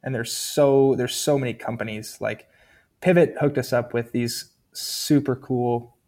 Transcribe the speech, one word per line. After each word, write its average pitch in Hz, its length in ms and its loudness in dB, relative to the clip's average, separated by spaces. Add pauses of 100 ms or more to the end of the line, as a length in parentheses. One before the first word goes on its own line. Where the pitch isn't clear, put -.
And 135 120 -6
there's 117 180 -4
so, 139 640 2
there's 123 180 -4
so 147 220 0
many 127 160 -2
companies. 113 680 -10
Like, 107 280 -8 (520)
Pivot 175 400 4
hooked 147 180 2
us - 140 -4
up 120 200 0
with 117 200 -4
these 120 400 -4 (200)
super - 640 0
cool 120 600 -4 (120)